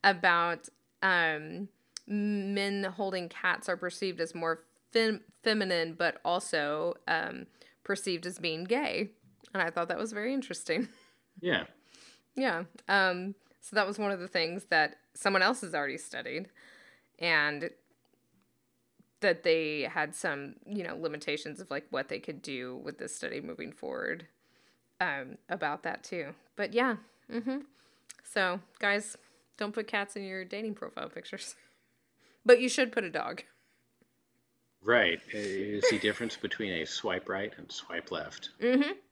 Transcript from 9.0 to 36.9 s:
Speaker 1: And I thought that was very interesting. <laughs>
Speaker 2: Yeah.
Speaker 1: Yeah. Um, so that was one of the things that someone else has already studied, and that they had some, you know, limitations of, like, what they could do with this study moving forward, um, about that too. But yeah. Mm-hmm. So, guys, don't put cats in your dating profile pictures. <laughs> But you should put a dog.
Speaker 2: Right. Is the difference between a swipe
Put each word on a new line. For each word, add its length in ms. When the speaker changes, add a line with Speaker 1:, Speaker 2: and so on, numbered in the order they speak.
Speaker 1:
And 100
I 80
thought 180
that 100
was 140
very 220
interesting. 580
<laughs> 480
Speaker 2:
Yeah. 240
Speaker 1:
Yeah. 300
Um, 460
so 160
that 100
was 120
one 140
of 80
the 80
things 380
that 300
someone 260
else 220
has 120
already 220
studied, 520
and 520
that 220
they 400
had 320
some, 420
you 180
know, 120
limitations 640
of, 100
like, 180
what 220
they 100
could 220
do 420
with 140
this 180
study 240
moving 320
forward, 540
um, 380
about 360
that 200
too. 300
But 180
yeah. 220
Mm-hmm. 280
So, 380
guys, 360
don't 160
put 160
cats 260
in 100
your 200
dating 300
profile 340
pictures. 520
<laughs> 40
But 140
you 80
should 240
put 120
a 60
dog. 320
Speaker 2:
Right. 360
Is 580
the 80
difference 380
between 380
a 100
swipe 460